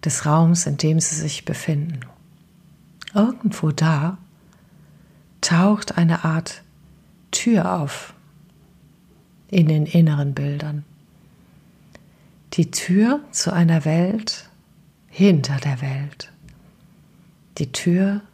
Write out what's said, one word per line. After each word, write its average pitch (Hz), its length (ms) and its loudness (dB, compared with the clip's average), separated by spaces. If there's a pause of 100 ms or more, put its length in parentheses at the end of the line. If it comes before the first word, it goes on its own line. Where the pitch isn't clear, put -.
des - 220 -4
Raums, 165 400 4
in 143 120 -4
dem 156 220 2
Sie 156 160 -4
sich 156 300 -8
befinden. 151 560 -6 (1120)
Irgendwo 208 560 0
da 160 460 0 (1200)
taucht 196 560 2
eine 165 260 2
Art 160 400 -4 (680)
Tür 185 480 0
auf - 340 -8 (1400)
in 170 180 4
den 151 180 2
inneren 151 480 2
Bildern. 143 500 -6 (1700)
Die 170 160 0
Tür 226 520 0 (100)
zu - 220 -4
einer 165 320 2
Welt 180 640 -2 (580)
hinter 151 500 2
der 131 240 -4
Welt. 139 500 -8 (1300)
Die 143 140 -6
Tür 196 500 0 (120)